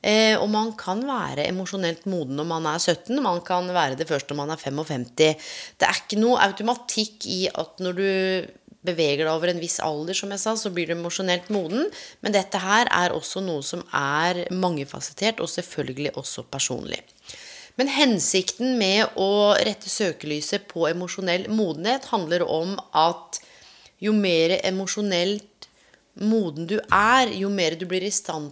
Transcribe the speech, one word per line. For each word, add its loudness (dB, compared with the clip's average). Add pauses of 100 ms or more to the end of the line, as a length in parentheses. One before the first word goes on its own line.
Eh, 4
og 0
man 0
kan -4
være -2
emosjonelt -4
moden -4
når -2
man -2
er 0
sytten, 0
man 0
kan 0
være 0
det -4
først -2
når -4
man -4
er -8
femogfemti. 2 (480)
Det 2
er 0
ikke -4
noe 4
automatikk -2
i -2
at -8
når -4
du 0 (760)
beveger 2
deg 2
over 0
en 0
viss -2
alder, -2
som -6
jeg -4
sa, -2
så -2
blir -2
du -2
emosjonelt -2
moden. 0 (320)
Men 0
dette 0
her 2
er 2
også -2
noe -4
som -4 (120)
er 0
mangefasettert -2
og -2
selvfølgelig -6
også -4
personlig. -4 (800)
Men 0
hensikten 2
med 2
å 4
rette 0
søkelyset -2
på -2
emosjonell -2
modenhet 0
handler 0
om 0 (160)
at 2 (640)
jo 2
mer 4
emosjonelt -2 (500)
moden 0
du 0 (160)
er, 6
jo -2
mer 0
du -8
blir -2
i -4
stand -4